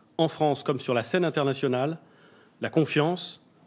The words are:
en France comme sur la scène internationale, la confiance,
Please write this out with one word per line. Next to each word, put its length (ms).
en 100
France 340
comme 160
sur 140
la 100
scène 220
internationale, 760
la 80
confiance, 760